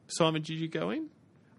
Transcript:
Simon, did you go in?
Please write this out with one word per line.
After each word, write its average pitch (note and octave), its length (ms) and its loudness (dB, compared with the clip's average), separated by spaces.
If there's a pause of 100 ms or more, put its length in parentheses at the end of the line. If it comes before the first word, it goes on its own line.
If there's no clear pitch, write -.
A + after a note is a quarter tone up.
Simon, D#3+ 340 4
did D#3+ 180 -6
you D#3+ 80 -2
go D#3+ 220 -4
in? D4+ 180 -4 (520)